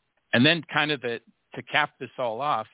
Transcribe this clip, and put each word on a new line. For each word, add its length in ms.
And 100
then 180
kind 180
of 100
the, 200
to 80
cap 380
this 180
all 220
off, 320